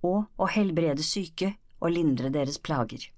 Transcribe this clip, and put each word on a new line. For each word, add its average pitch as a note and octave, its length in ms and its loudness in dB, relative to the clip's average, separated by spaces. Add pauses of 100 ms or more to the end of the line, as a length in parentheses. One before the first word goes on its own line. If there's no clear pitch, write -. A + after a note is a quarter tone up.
og G3 220 2 (140)
å F#3+ 120 2
helbrede E3 540 2
syke F#3+ 480 -2 (260)
og E3+ 140 0
lindre C3+ 400 2
deres C#3+ 240 -2
plager. A#2+ 460 -4 (140)